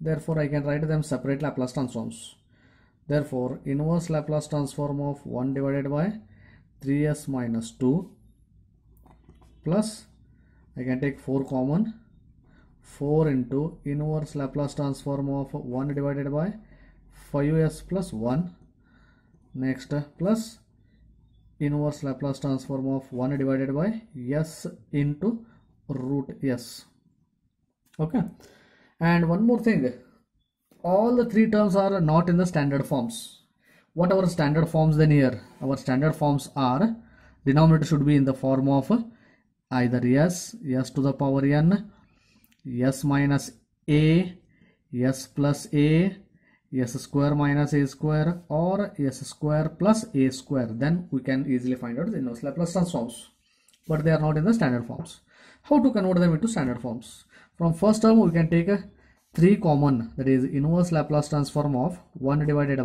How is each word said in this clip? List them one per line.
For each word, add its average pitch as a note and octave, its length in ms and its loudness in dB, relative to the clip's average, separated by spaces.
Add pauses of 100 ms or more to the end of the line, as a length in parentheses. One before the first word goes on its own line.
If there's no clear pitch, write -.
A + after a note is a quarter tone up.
Therefore, D#3 400 -4
I D3 80 0
can C#3+ 160 -4
write D3+ 240 -2
them D3+ 140 0
separate C#3 400 -4
Laplace B2+ 300 -4
transforms. A#2+ 640 -8 (680)
Therefore, C3+ 580 -4
inverse D#3 460 -2
Laplace D3+ 380 -4
transform C#3+ 540 -4
of C#3+ 220 -6
one B2+ 300 -4
divided C#3 360 -2
by E3+ 240 -2 (680)
three C#3+ 260 0
s D3 220 -4
minus A#2 420 -4
two C#3 400 -2 (1500)
plus, G3 440 -2 (680)
I B2+ 60 -8
can B2+ 160 -2
take C#3 220 -4
four C3+ 240 -2
common, C#3+ 560 -2 (800)
four D3+ 480 0
into C3+ 560 -2
inverse D3 500 -4
Laplace C#3+ 400 -4
transform C#3 540 -4
of C#3 240 -6
one C#3 420 -6
divided C#3 380 -4
by E3+ 220 -2 (800)
five D3 240 0
s D#3 260 0
plus F3+ 300 -6
one. B2 420 -2 (1000)
Next, C3 380 -6
uh, D3 100 -2 (140)
plus G#3+ 440 -2 (960)
inverse D3 460 -2
Laplace C3+ 340 -6
transform C3+ 500 -4
of C3+ 240 -4
one C3 240 -4
divided C3+ 380 -2
by G#3 280 -2 (300)
s D#3 340 -4 (260)
into D3 520 -2 (440)
root C3+ 540 -6
s. - 440 -6 (1120)
Okay, D#3+ 220 -2 (800)
and E3+ 280 4
one G3 180 2
more A#3 140 4
thing, E3+ 320 2 (880)
all G#3+ 340 2
the A#3 100 4
three A3 240 4
terms G#3 260 4
are G3 240 2
not E3 300 4
in F3 80 4
the F#3 80 4
standard C#3 400 0
forms. - 560 -6 (500)
What F3+ 200 2
our F#3+ 140 4
standard D#3 420 2
forms D#3 280 2
then D#3 140 6
here? C3 320 4 (200)
Our C3+ 140 -2
standard C3+ 380 0
forms C#3+ 420 0
are, C#3+ 400 0 (480)
denominator D#3 400 6
should C#3+ 220 2
be D3 100 6
in C3+ 80 4
the C3 100 0
form C3+ 340 0
of C#3 220 2 (800)
either B2 300 0 (180)
s, F3 380 0 (100)
s B2+ 240 -2
to C#3 120 -2
the C#3 100 2
power C#3 320 0
n, D#3 460 2 (880)
s C3+ 240 0
minus C#3+ 460 0 (380)
a, D#3 500 4 (560)
s B2+ 320 -2
plus C#3+ 480 -2
a, D#3+ 420 4 (600)
s B2 240 -2
square C#3+ 340 0
minus C#3+ 380 0
a C#3+ 140 2
square, D#3 640 -2
or F#3 500 -2
s C3+ 280 -2
square D3+ 440 -2
plus A3 340 2 (100)
a C3 160 2
square. B2+ 400 -4
Then D3 400 -2
we B2+ 120 -4
can C3+ 280 -2
easily B2+ 260 -2
find A#2+ 220 -8
out F#3 120 -4
the - 80 -6
inverse B2 240 -8
Laplace D#3+ 300 -4
transforms, C3+ 580 -4 (560)
but D3+ 180 -2
they D#3+ 60 4
are D#3 100 4
not D3+ 160 0
in D#3 80 0
the A3+ 100 4
standard B2+ 320 0
forms. - 340 -12 (420)
How C#4+ 200 4
to C4 100 4
convert F#3 260 2
them E3+ 160 4
into A3+ 140 0
standard B2+ 320 -4
forms? - 440 -12 (320)
From E3 180 0
first G#3+ 280 2
term A3+ 180 8
we F3+ 100 6
can E3 180 2
take E3+ 200 2
a G3+ 160 0 (500)
three F#3 220 6
common, C#3+ 600 2
that C3+ 120 -2
is C3 160 4
inverse E3 480 0
Laplace D3 360 0
transform C#3+ 480 -2
of D#3 240 -2 (140)
one C#3+ 320 0
divided C#3+ 380 0